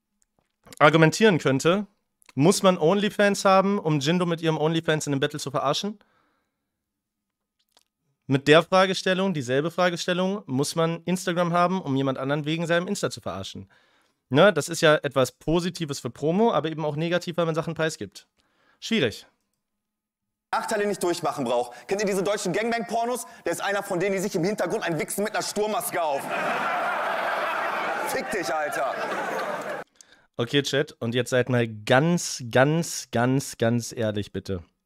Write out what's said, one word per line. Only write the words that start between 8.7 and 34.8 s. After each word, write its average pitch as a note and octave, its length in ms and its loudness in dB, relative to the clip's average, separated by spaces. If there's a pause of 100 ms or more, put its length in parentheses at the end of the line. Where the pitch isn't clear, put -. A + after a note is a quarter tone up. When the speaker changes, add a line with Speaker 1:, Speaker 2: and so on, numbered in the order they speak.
Speaker 1:
dieselbe C#3 380 -2
Fragestellung, F3+ 760 -2
muss C#3 300 -2
man E3 260 0
Instagram F3 500 -2
haben, F3 300 2
um C3+ 140 -2
jemand C3+ 220 0
anderen C#3+ 260 -4
wegen D#3+ 240 -4
seinem F3 180 0
Insta F#3+ 240 -4
zu - 100 -14
verarschen? F#2+ 480 -10 (640)
Ne, F3+ 200 6
das D3 160 -2
ist E3 120 -6
ja D#3 140 6
etwas C3+ 380 0
Positives E3+ 640 -4
für B2+ 100 -8
Promo, F#3 440 0
aber D#3+ 180 0
eben D#3+ 140 -6
auch D3+ 100 -2
negativ, E3+ 420 -2
weil E3+ 100 0
man D#3+ 100 -2
Sachen D#3+ 180 -4
preisgibt. D#3 540 -6 (500)
Schwierig. D#3 480 -2 (1300)
Speaker 2:
Nachteile G#3 340 0
nicht G3+ 160 -2
durchmachen D3+ 420 -2
braucht. A#2+ 440 -2
Kennt G3 120 -2
ihr G#3+ 60 0
diese G3 160 0
deutschen G3+ 300 -2
Gangbang-Pornos? A#3 760 -2 (180)
Der E3+ 60 -2
ist E3 100 -4
einer G3+ 220 -2
von F#3+ 160 -4
denen, G3 140 0
die F#3+ 80 -2
sich G3 160 -4
im D#3+ 80 0
Hintergrund G3 400 -2
ein E3+ 160 -2
Wichsen - 240 -4
mit G#3+ 100 -6
einer F3 80 -2
Sturmmaske G3+ 580 -2
auf. C#3+ 220 0 (1800)
Fick - 240 -4
dich, F3 240 -4
Alter. C#3+ 400 -2 (1400)
Speaker 1:
Okay, C3+ 260 0
Chat, C#3 380 -2
und A#2 160 -4
jetzt A#2+ 140 -2
seid B2 180 2
mal A#2+ 180 2
ganz, B2+ 840 0
ganz, D3+ 580 2
ganz, B2+ 480 0
ganz A#2 340 0
ehrlich, G#2+ 400 -4
bitte. F#2+ 300 -6 (240)